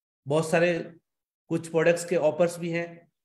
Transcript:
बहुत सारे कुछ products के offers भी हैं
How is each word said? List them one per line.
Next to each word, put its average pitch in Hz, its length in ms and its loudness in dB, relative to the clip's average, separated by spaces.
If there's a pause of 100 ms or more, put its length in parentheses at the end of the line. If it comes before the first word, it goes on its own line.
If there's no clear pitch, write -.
(260)
बहुत 156 240 0
सारे 170 280 2 (680)
कुछ 165 200 -4
products 170 360 2
के 180 120 -2
offers 160 420 2
भी 170 120 -6
हैं 170 400 -8 (140)